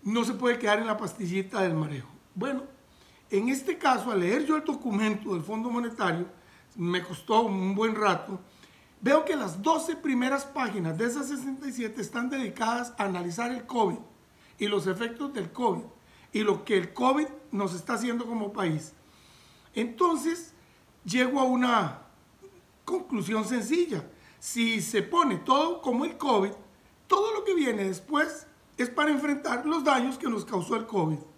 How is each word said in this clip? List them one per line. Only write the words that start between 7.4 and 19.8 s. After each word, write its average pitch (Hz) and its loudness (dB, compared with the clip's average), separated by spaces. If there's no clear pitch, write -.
un 196 0
buen 220 0
rato, 190 0
veo 285 6
que 320 0
las 190 -4
doce 320 0
primeras 269 0
páginas 196 -2
de 220 0
esas 262 -2
sesenta 269 -6
y 262 -6
siete 226 -6
están 240 -4
dedicadas 240 -2
a 208 0
analizar 180 -2
el 254 -6
covid 220 2
y 208 0
los 202 2
efectos 233 -4
del 175 -6
covid 226 0
y 208 0
lo 202 2
que 208 4
el 170 -2
covid 269 2
nos 196 -2
está 185 -4
haciendo 233 -2
como 220 -4
país. 165 -2
Entonces, 330 0